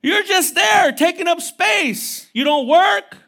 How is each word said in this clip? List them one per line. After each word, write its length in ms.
You're 200
just 300
there 380
taking 380
up 100
space. 920
You 100
don't 240
work. 500